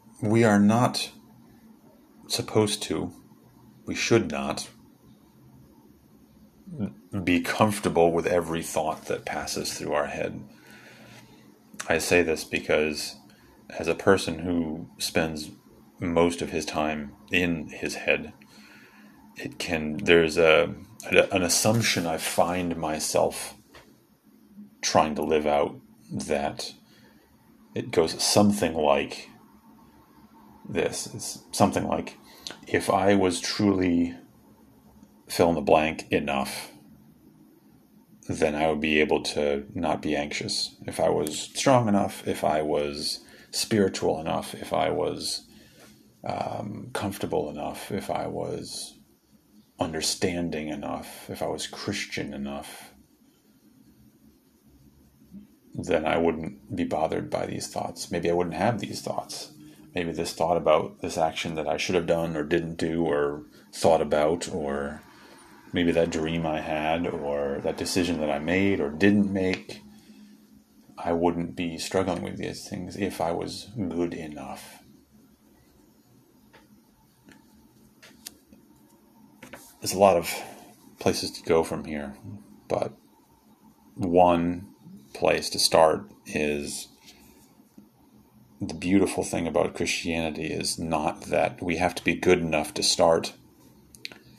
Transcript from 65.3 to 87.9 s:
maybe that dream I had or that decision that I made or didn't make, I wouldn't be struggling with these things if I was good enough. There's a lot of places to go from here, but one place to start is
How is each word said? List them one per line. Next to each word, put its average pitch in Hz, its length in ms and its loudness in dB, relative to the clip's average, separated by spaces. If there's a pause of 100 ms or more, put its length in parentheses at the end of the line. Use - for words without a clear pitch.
maybe 87 180 4
that 82 200 2
dream 82 340 -2
I 78 160 -2
had 80 460 -2
or 71 560 -4
that 80 140 -2
decision 85 420 0
that 76 100 0
I 73 100 -2
made 95 400 2
or 71 100 -2
didn't 98 420 4
make, 95 500 -4 (1160)
I 85 160 -2
wouldn't 85 420 0
be 82 220 -6
struggling 92 440 -2
with 98 160 -8
these 87 300 -10
things 90 300 -10
if 98 240 -4
I 82 100 0
was - 440 -8
good 87 380 -2
enough. 73 720 -14 (4000)
There's - 120 -4
a 185 60 -2
lot 95 180 8
of - 140 -2 (680)
places - 320 0
to - 120 -14
go 82 200 4
from 76 220 -6
here, 73 300 -8 (520)
but - 260 -2 (1000)
one 87 720 4 (460)
place 85 380 0
to 95 80 -4
start 80 500 6 (180)
is 73 640 -4 (1700)